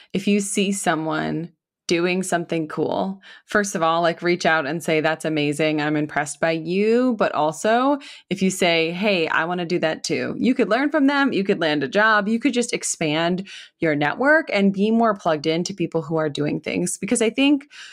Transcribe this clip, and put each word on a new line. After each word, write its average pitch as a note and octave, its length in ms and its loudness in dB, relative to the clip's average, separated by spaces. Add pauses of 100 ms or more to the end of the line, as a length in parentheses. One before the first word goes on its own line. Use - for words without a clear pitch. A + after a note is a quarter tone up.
(120)
if G3 160 -4
you G3+ 120 4
see G3+ 320 -2
someone D#3 800 -4 (360)
doing F3+ 340 0
something E3+ 460 -2
cool, F#3+ 520 -2 (260)
first G3+ 280 0
of E3+ 80 -4
all, E3 200 2
like, E3+ 180 0
reach F3 240 0
out D#3+ 220 2
and D#3 160 -4
say, D#3+ 180 0
"That's D#3 240 0
amazing. D#3 560 0
I'm D3+ 160 0
impressed D3 440 -4
by E3 100 2
you." G#3 680 2
But F#3+ 160 0
also, A3+ 680 2 (300)
if F#3 140 -4
you F#3+ 80 2
say, E3+ 400 2
"Hey, F3+ 380 0
I D#3 160 0
wanna F3+ 200 -4
do F3 140 0
that D#3+ 260 -2
too," B2+ 320 -2
you A#3+ 180 2
could A3 140 0
learn C4 220 0
from C#4+ 160 2
them. C#4 260 2
You G3 120 0
could G3 160 0
land D3+ 220 0
a C3+ 60 -2
job. G#3 400 2
You A3+ 100 2
could B3+ 140 0
just A#3 200 -2
expand E3+ 760 -2 (300)
your D#3+ 160 2
network D4+ 580 2
and G3 200 4
be G3 180 0
more A3+ 240 4
plugged D#3+ 320 0
into E3 260 0
people E3 300 -4
who D#3+ 140 -4
are D#3 120 0
doing D3 320 -4
things. - 380 -4
Because G#3+ 240 0
I A3 80 2
think C#4 400 2 (220)